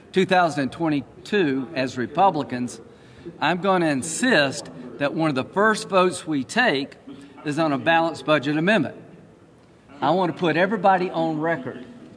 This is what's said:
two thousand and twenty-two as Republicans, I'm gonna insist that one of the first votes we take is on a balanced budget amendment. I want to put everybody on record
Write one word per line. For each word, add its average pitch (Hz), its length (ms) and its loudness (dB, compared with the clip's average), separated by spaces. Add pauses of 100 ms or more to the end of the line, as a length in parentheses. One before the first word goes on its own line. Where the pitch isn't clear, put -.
(120)
two 190 140 2
thousand 165 380 2
and 127 80 -4
twenty-two 143 1040 -2
as 131 240 -4
Republicans, 127 840 0 (600)
I'm 165 220 0
gonna 180 260 2
insist 147 840 0 (280)
that 143 160 -2
one 160 160 0
of 139 60 -2
the - 80 0
first 214 460 0
votes 185 360 2
we 147 180 -2
take 160 520 0 (500)
is 147 140 -4
on 156 140 2
a 139 40 0
balanced 165 480 0
budget 147 320 2
amendment. 165 380 2 (1080)
I 135 100 2
want 175 200 2
to - 60 -6
put 160 200 0
everybody 190 520 2
on 160 300 -2
record 160 460 -4 (320)